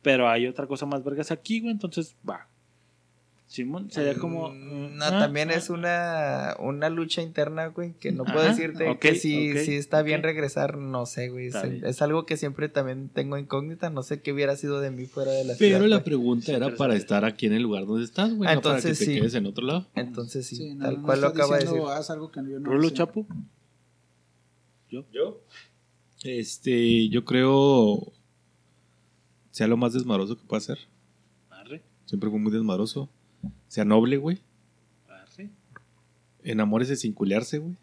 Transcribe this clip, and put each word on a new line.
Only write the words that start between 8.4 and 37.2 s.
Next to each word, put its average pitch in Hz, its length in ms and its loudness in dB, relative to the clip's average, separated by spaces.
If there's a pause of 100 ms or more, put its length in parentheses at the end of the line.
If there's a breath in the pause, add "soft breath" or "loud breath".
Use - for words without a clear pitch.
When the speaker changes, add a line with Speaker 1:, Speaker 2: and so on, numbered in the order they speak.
Speaker 2:
decirte 160 420 0
Speaker 1:
ok, 123 100 -2
Speaker 2:
que 151 160 6
sí, 147 380 0
Speaker 1:
ok, 143 60 2
Speaker 2:
sí 151 160 0
está 151 260 2
bien 151 180 0
Speaker 1:
ok. 151 60 -2
Speaker 2:
regresar, 147 520 -2
no 131 280 -6
sé, 123 240 -8
güey, 123 180 -10
es, 123 80 -10
Speaker 1:
Está - 120 -2
bien. 123 180 -6
Speaker 2:
es 131 160 -2
algo 156 240 0
que 160 100 -4
siempre 147 320 -6
también 135 400 -4
tengo 139 300 -4
incógnita, 147 520 -6
no 139 140 -6
sé 147 180 -6
qué 143 120 -4
hubiera 139 240 0
sido 143 240 -4
de 135 100 -4
mí 127 140 -10
fuera 135 260 -4
de 135 140 0
la 123 120 -4
Speaker 3:
Pero 196 200 8
Speaker 2:
ciudad, 196 120 6
Speaker 3:
la 214 80 8
Speaker 2:
güey. 165 80 0
Speaker 3:
pregunta 123 460 2
era 127 80 2
Speaker 1:
Siempre 123 180 0
Speaker 3:
para 131 160 4
Speaker 1:
se- 101 60 4
Speaker 3:
estar 101 240 2
aquí 113 220 -2
en 107 80 4
el 117 100 2
lugar 101 220 -2
donde 110 180 -2
estás, 202 300 0
güey, 190 200 2
no - 80 4
para 139 200 2
que 170 60 -2
Speaker 2:
Entonces 156 120 0
Speaker 3:
te 208 60 2
Speaker 2:
sí. 147 140 2
Speaker 3:
quedes 113 160 2
en 104 100 0
otro 113 200 -4
lado. 170 300 -2
Speaker 2:
Entonces 123 500 -8
sí, 120 120 -12
Speaker 4:
Sí, 147 180 -10
no, 139 100 -8
Speaker 2:
tal 131 120 0
Speaker 4:
no 143 60 -10
Speaker 2:
cual 135 180 2
lo 143 60 4
Speaker 4:
estás 160 140 0
Speaker 2:
acaba 143 160 4
de 139 60 2
Speaker 4:
diciendo, 160 240 0
Speaker 2:
decir. 143 140 -4
Speaker 4:
"Haz 151 80 -10
algo 156 220 -10
que 135 180 -10
yo 135 100 -8
no 139 100 -6
Speaker 1:
Rulo 151 200 4
Speaker 4:
sé". - 60 -4
Speaker 1:
Chapo. 165 300 -2 (1600)
Speaker 3:
¿Yo? 139 520 -6 (840 loud breath)
Este, 117 840 2
yo 117 160 0
creo 131 840 6 (1400)
sea 110 160 0
lo 117 100 4
más 120 160 2
desmadroso 113 440 0
que - 80 -20
pueda 107 160 -4
ser. - 180 -10 (680)
Speaker 1:
Arre. - 320 -18 (240)
Speaker 3:
Siempre 101 240 -2
fue 107 100 0
muy 107 120 0
desmadroso. 110 580 -2 (580)
Sea 107 180 -2
noble, 113 320 6
güey. 165 220 -2 (720)
Speaker 1:
Arre. - 400 -20 (920)
Speaker 3:
Enamórese 113 520 0
sin 113 180 -4
culearse, 104 460 -2